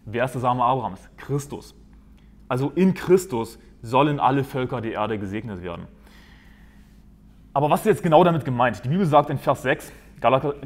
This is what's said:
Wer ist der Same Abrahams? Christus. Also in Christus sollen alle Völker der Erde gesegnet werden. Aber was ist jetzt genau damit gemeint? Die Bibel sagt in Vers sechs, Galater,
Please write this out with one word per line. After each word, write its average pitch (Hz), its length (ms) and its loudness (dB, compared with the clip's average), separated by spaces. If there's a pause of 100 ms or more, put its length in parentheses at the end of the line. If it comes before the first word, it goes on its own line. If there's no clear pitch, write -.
Wer 117 220 -2
ist 127 60 -8
der 131 100 -6
Same 123 200 0
Abrahams? 117 540 -2
Christus. - 580 -8 (720)
Also 131 220 -2
in 185 240 2
Christus 175 640 0 (240)
sollen 135 380 2
alle 135 240 2
Völker 127 360 -6
der 110 120 -6
Erde 107 260 -2
gesegnet 101 440 -8
werden. 87 240 -10 (1700)
Aber 143 180 0
was 185 100 2
ist - 60 -6
jetzt 202 180 2
genau 165 180 8
damit 165 220 2
gemeint? 120 400 -2
Die 123 40 -4
Bibel 185 160 0
sagt 147 260 4
in 143 80 -2
Vers - 240 -2
sechs, 135 300 -2 (280)
Galater, 135 340 2 (120)